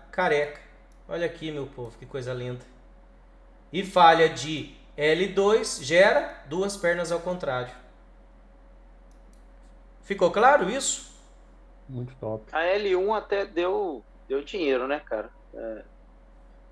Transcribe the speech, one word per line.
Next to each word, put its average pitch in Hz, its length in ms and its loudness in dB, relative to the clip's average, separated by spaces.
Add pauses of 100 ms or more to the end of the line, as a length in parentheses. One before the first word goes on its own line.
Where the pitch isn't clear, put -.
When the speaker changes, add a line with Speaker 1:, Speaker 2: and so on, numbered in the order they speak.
(120)
Speaker 1:
careca. 151 480 0 (480)
Olha 170 180 -6
aqui, 160 260 -8
meu 139 160 -8
povo, 120 300 -14
que - 80 -20
coisa 127 280 -10
linda. 123 320 -10 (1040)
E 185 120 -4
falha 165 440 6
de 147 480 -6 (220)
L 160 300 2
dois 196 540 2
gera 196 680 4
duas 190 280 -4
pernas 170 360 -2
ao 170 80 -2
contrário. 143 540 -6 (2250)
Ficou 185 300 0
claro 233 380 4
isso? - 460 -6 (720)
Speaker 2:
Muito 123 280 -12
top. 110 360 -8
Speaker 3:
A 160 120 -2
L 196 320 0
um 190 180 0
até 202 320 -2
deu, 180 580 -4 (240)
deu 139 160 -4
dinheiro, 139 440 -2
né, 143 120 -4
cara? 110 300 -8 (240)
É, 113 300 -12 (880)